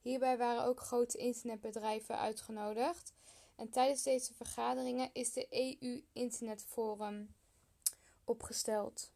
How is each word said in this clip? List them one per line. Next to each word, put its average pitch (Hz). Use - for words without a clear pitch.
Hierbij 254
waren 240
ook 247
grote 240
internetbedrijven 220
uitgenodigd. 220
En 220
tijdens 262
deze 254
vergaderingen 254
is 247
de -
E 262
U 247
Internetforum 214
opgesteld. -